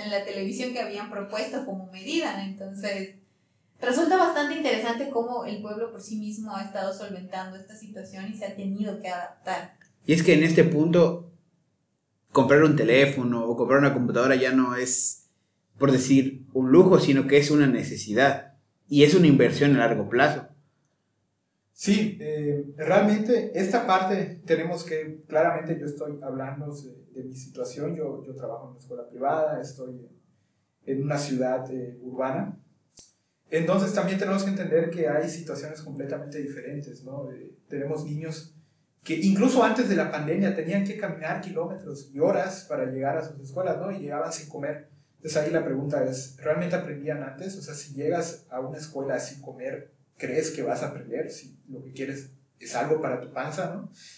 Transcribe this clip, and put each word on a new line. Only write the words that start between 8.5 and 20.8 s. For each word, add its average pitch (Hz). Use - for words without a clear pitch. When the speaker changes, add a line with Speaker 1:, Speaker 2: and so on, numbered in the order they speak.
Speaker 1:
tenido 196
que 180
adaptar. -
Speaker 2:
Y -
es 170
que 175
en 151
este 160
punto, 170
comprar 143
un 143
teléfono 120
o 120
comprar 127
una 143
computadora 123
ya 127
no 127
es, -
por 139
decir, 131
un 131
lujo, 180
sino 135
que 139
es 143
una 147
necesidad 120
y 143
es 143
una 170
inversión 135
a 123
largo 107
plazo. 131